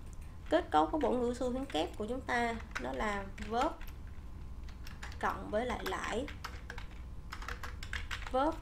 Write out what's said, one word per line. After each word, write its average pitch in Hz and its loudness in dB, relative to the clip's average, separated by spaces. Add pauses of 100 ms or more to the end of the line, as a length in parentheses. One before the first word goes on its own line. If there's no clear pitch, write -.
(500)
kết 320 6
cấu 151 8
của 320 2
bổ 254 6
ngữ 240 4
xu 247 2
hướng 262 0
kép 330 0
của 208 -2
chúng 247 -2
ta 240 2 (260)
nó 254 -4
là 208 2 (240)
verb 254 4 (1500)
cộng 190 0
với 220 2
lại 226 -2
lãi, 190 0 (2000)
verb 285 6